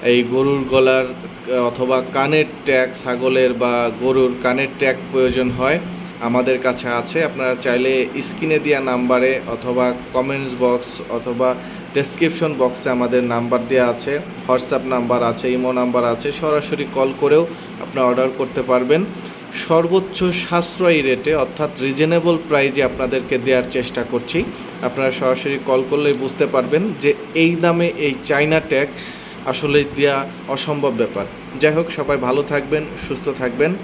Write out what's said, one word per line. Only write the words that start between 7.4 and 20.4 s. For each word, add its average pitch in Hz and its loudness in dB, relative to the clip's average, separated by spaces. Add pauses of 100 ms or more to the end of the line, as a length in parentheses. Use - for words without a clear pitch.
চাইলে 127 2 (180)
স্ক্রিনে 156 0
দেওয়া 143 2
নাম্বারে 127 2
অথবা 123 0 (200)
কমেন্টস 135 -2
বক্স 123 0
অথবা 123 0 (380)
ডেসক্রিপশন 156 0
বক্সে 127 0
আমাদের 123 2
নাম্বার 120 0 (100)
দেওয়া 127 4
আছে, 139 -2 (280)
WhatsApp 127 0
নাম্বার 123 0
আছে, 117 0
ইমো 127 0
নাম্বার 123 2
আছে, 120 -2
সরাসরি 147 -2
কল 135 0
করেও 151 4 (340)
আপনারা 131 0
অর্ডার 127 4 (100)
করতে 131 -4
পারবেন 127 2 (480)
সর্বোচ্চ 185 0
সাশ্রয়ী 175 2